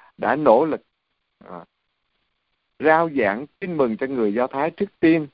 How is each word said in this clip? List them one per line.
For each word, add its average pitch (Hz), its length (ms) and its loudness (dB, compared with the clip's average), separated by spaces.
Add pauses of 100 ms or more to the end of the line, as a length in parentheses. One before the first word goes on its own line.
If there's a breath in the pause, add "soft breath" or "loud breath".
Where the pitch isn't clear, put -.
(180 soft breath)
đã 107 180 -2
nỗ 143 300 4
lực, 135 160 -4 (580)
à, 90 260 -18 (1120)
rao 160 380 2
giảng 110 280 -2 (140)
tin 180 180 -8
mừng 117 200 0
cho 135 100 -6
người 117 260 -2
Do 123 140 -2
Thái 143 240 -6
trước - 280 -8
tiên, 160 340 2